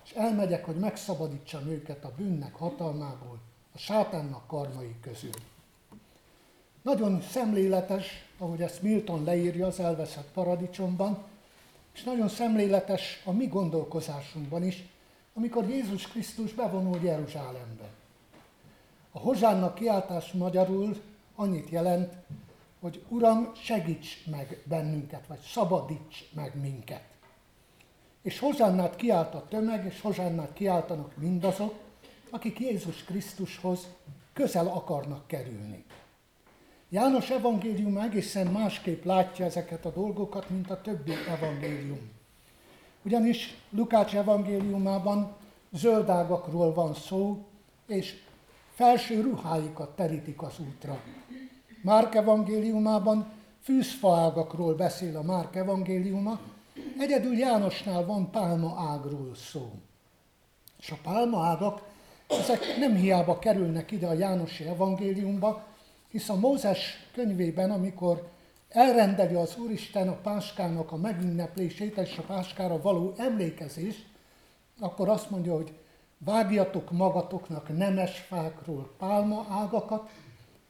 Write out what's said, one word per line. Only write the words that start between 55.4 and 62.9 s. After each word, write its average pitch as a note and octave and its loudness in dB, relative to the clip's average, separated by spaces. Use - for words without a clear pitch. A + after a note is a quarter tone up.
evangéliuma, F#3+ 0
egyedül B3+ 2
Jánosnál G3+ 2
van G3 -2
pálmaágról D3+ -2
szó. A#2+ -12
És - -14
a D3+ -10
pálmaágak, F#3 2
ezek A#3+ 2
nem B3+ 4